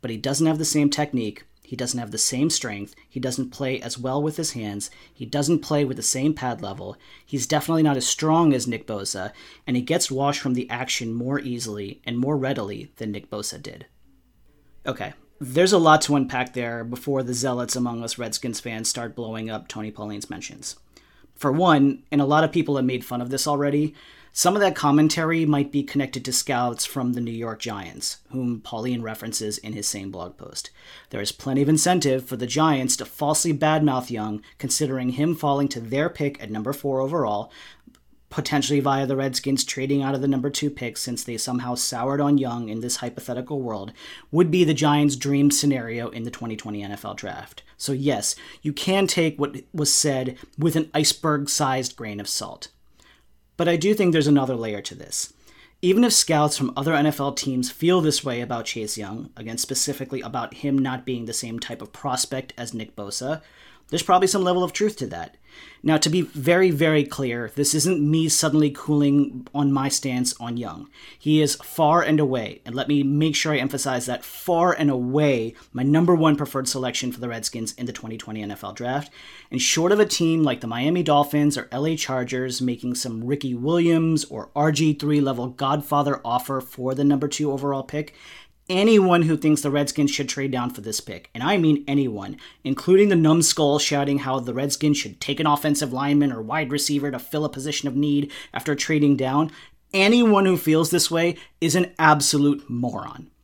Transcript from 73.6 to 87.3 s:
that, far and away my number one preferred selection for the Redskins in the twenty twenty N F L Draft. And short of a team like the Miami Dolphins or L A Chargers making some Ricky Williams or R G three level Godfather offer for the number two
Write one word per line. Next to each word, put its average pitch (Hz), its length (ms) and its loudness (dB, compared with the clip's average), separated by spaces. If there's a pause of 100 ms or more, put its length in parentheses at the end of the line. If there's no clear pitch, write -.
that, 123 180 -6
far 175 480 0
and 147 180 2
away 127 640 2 (180)
my 127 120 -2
number 165 320 6
one 156 180 6
preferred 139 320 -4
selection 127 460 -4
for 117 80 -12
the 123 80 -6
Redskins 113 460 -6
in 123 120 -8
the 120 60 -8
twenty 113 260 -12
twenty 107 240 -10
N 104 80 -8
F 101 140 -12
L 98 80 -10
Draft. 131 400 -6 (400)
And 127 100 -2
short 170 300 4
of 208 80 6
a 214 40 8
team 165 380 2
like 135 180 2
the 120 60 -8
Miami 139 380 0
Dolphins 147 520 4
or - 140 -8
L 131 160 -2
A 160 80 2
Chargers 127 640 -4
making 123 360 -2
some 113 260 -6
Ricky 131 320 -2
Williams 160 720 2
or - 320 -12
R 151 160 4
G 156 220 4
three 147 260 2
level 127 260 0
Godfather 143 800 0
offer 123 360 -2
for 127 320 -6
the 139 120 0
number 143 240 4
two 147 240 -2